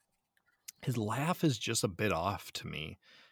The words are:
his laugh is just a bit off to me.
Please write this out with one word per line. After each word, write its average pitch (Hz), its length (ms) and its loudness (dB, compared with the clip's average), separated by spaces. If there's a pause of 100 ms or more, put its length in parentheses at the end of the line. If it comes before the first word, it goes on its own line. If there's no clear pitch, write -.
(800)
his 120 180 -2
laugh 135 460 0
is 135 140 4
just - 260 0
a 117 40 2
bit 98 240 0
off 92 420 0
to - 120 -8
me. 78 320 -8 (340)